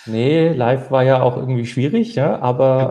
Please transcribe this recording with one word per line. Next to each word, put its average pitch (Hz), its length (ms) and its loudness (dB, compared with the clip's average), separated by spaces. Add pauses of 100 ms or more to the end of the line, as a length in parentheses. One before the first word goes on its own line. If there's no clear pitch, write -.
Nee, 139 460 0
live 131 400 -2
war 131 100 2
ja 131 180 4
auch 123 160 2
irgendwie 127 300 -4
schwierig, 220 480 -2
ja, 135 240 -2
aber, 131 520 0